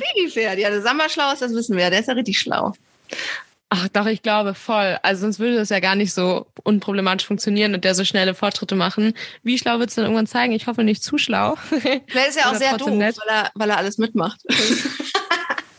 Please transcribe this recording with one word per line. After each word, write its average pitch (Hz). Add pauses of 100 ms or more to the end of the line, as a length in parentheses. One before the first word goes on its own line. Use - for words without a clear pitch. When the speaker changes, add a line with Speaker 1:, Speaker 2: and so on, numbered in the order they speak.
(160)
Speaker 1:
Babypferd. 226
Ja, 208
der 208
Samba 285
schlau 285
ist, 262
das 247
wissen 233
wir. 180
Der 185
ist 226
ja 262
richtig 240
schlau. - (960)
Speaker 2:
Ach 185
doch, 208
ich 220
glaube 214
voll. 202
Also 185
sonst 202
würde 240
das 214
ja 196
gar 190
nicht 202
so 180 (180)
unproblematisch 196
funktionieren 208
und 180
der 190
so 190
schnelle 190
Fortschritte 202
machen. 196 (300)
Wie 240
schlau 233
wird's 240
denn 220
irgendwann 220
zeigen? 240
Ich 220
hoffe 233
nicht 214
zu -
schlau. 220
<laughs> -
Speaker 1:
Vielleicht 262
ist 285
er 294
auch 247
Speaker 2:
Oder -
Speaker 1:
sehr 269
Speaker 2:
trotzdem 208
Speaker 1:
doof, 208
Speaker 2:
nett. 214
Speaker 1:
weil 214
er, 208
weil 208
er 208
alles 190
mitmacht. 220
<laughs> - (1300)